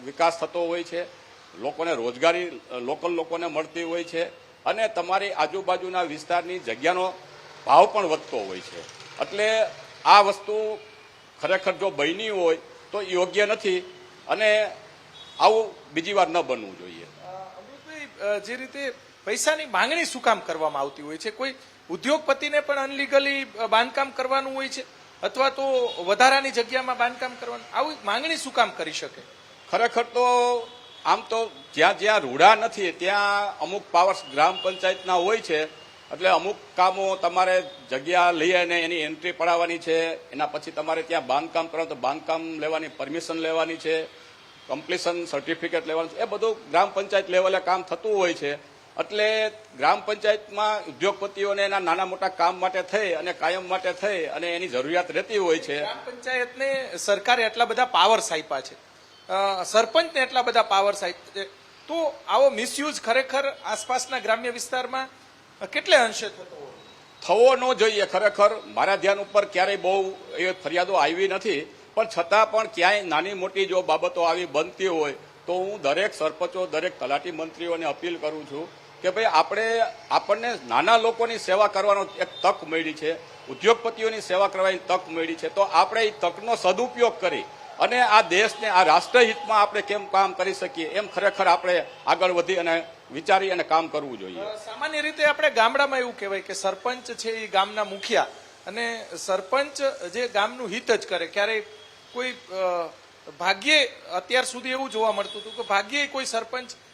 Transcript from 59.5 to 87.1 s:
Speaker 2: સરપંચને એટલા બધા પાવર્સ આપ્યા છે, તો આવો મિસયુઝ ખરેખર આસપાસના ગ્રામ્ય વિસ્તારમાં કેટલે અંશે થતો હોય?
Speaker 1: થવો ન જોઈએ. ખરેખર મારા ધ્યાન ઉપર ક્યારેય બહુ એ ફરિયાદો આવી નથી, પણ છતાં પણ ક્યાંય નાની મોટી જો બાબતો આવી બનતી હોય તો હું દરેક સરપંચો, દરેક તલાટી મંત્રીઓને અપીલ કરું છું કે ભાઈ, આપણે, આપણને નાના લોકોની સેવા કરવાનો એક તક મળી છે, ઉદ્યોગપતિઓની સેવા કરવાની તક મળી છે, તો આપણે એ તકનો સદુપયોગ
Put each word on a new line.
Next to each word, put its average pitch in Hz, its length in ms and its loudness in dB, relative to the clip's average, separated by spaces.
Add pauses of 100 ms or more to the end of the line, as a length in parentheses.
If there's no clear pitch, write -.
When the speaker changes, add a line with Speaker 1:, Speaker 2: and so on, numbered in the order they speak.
Speaker 2:
સરપંચને 294 580 2
એટલા 254 220 0
બધા 233 200 4
પાવર્સ 202 420 2
આપ્યા 180 380 -8
છે, 190 60 -10 (400)
તો 320 260 -2 (140)
આવો 277 220 6
મિસયુઝ 254 500 -4
ખરેખર 262 480 0 (160)
આસપાસના 254 540 -4
ગ્રામ્ય 226 320 0
વિસ્તારમાં 254 580 -6 (580)
કેટલે 311 300 2
અંશે 226 320 2
થતો - 280 -16
હોય? - 720 -20
Speaker 1:
થવો 240 300 8
ન 254 180 2
જોઈએ. 208 320 4
ખરેખર 208 600 4
મારા 127 300 2
ધ્યાન 196 220 2
ઉપર 202 260 2
ક્યારેય 196 320 0
બહુ 190 400 0 (220)
એ 180 140 0
ફરિયાદો 180 400 -2
આવી 170 360 4
નથી, 185 460 -4 (200)
પણ 220 120 2 (120)
છતાં 214 320 4
પણ 220 160 0
ક્યાંય 196 360 2
નાની 175 320 -2
મોટી 185 320 -4
જો 185 160 0
બાબતો 175 400 0
આવી 170 240 0
બનતી 165 400 -2
હોય 156 260 0 (340)
તો 170 80 -2
હું 185 280 -4
દરેક 170 320 0
સરપંચો, 175 520 -2
દરેક 165 340 -4
તલાટી 143 300 -2
મંત્રીઓને 165 560 -6
અપીલ 160 320 -6
કરું 151 280 -6
છું 147 220 -10 (340)
કે 185 80 0
ભાઈ, 214 140 -2
આપણે, 220 560 2 (300)
આપણને 208 480 0 (100)
નાના 160 280 4
લોકોની 226 420 2
સેવા 196 280 4
કરવાનો 202 400 2 (120)
એક 180 100 -2 (140)
તક 185 220 2
મળી 160 280 -2
છે, 156 220 -4 (340)
ઉદ્યોગપતિઓની 220 720 0
સેવા 190 280 2
કરવાની 190 300 0
તક 180 300 -2
મળી 165 260 -4
છે, 160 140 -6
તો 160 120 -2
આપણે 202 440 4
એ 214 60 2
તકનો 208 460 -2
સદુપયોગ 233 640 2